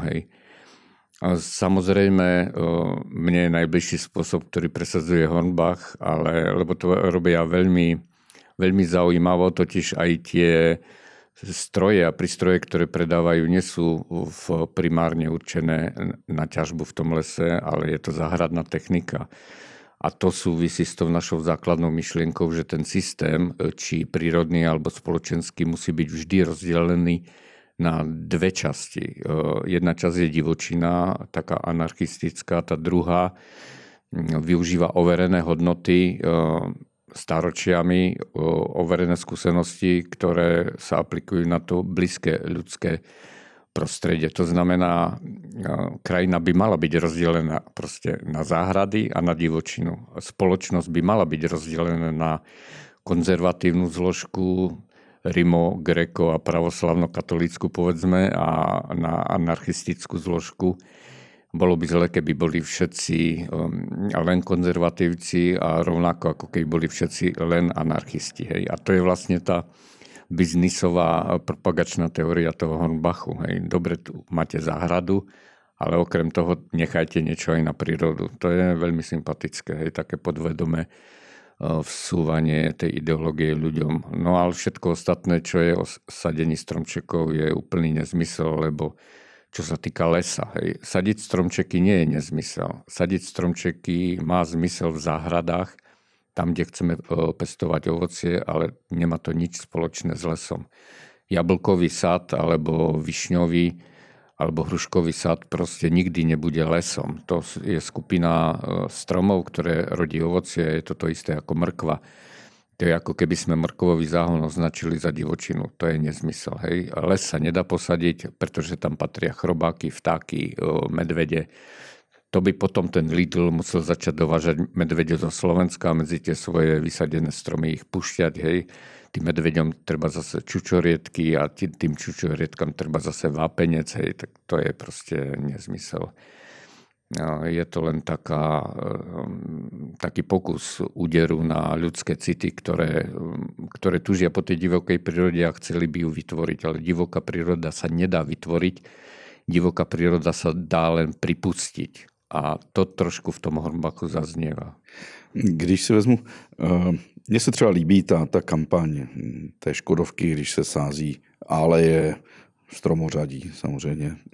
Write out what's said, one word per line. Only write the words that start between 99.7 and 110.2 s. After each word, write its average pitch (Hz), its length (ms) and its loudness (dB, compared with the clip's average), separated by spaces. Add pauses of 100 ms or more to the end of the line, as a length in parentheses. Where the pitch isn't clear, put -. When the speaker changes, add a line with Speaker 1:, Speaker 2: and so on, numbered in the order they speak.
Speaker 1:
s 80 80 -8
lesom. - 400 -6 (640)
Jablkový 87 640 2
sad 87 400 0
alebo 80 640 2
višňový 85 960 0 (480)
alebo 80 240 0
hruškový 82 480 0
sad - 320 -2
proste 82 480 -2
nikdy 87 400 2
nebude 78 320 0
lesom. 80 640 -2
To 85 160 0
s-, - 160 -14
je 98 160 -2
skupina, 82 720 0
e, 82 60 -2 (340)
stromov, 92 640 0
ktoré 85 400 0
rodí 80 320 -2